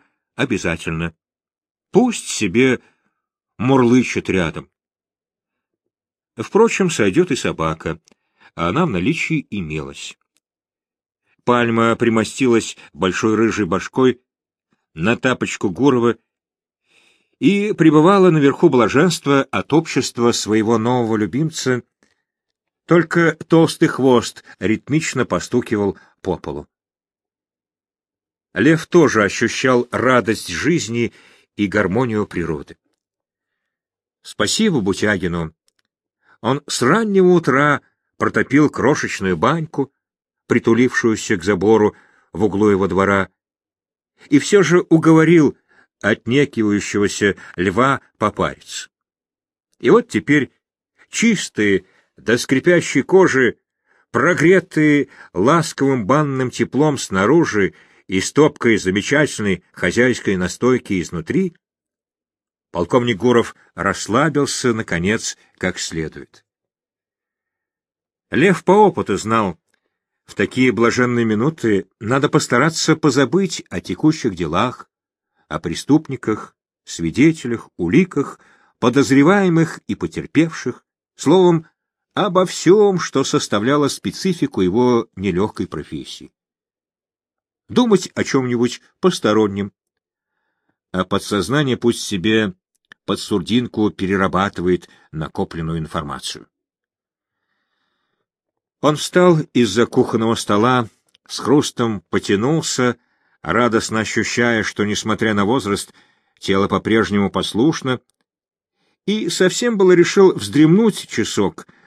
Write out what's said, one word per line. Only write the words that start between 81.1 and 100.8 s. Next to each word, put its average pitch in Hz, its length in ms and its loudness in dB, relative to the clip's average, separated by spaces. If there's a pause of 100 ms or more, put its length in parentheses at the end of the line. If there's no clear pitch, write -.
словом, 170 520 2 (480)
обо 185 320 0
всём, 196 520 4
что - 240 -2
составляло 139 640 0
специфику 170 720 -4
его 117 540 2
нелёгкой 95 540 -4
профессии. - 640 -14 (1400)
Думать 226 480 2
о 107 80 -2
чём-нибудь 123 580 -2 (160)
постороннем, 104 720 0 (1160)
а 95 140 -4
подсознание 104 720 -2
пусть 120 260 -2
себе 104 520 -2 (500)
под - 160 -4
сурдинку 107 680 -2
перерабатывает 92 1000 -2 (240)
накопленную 82 680 -8
информацию. 76 720 -10 (2250)
Он 147 160 2
встал 180 420 4 (140)
из-за 113 340 2
кухонного 113 480 0
стола, 113 540 0 (400)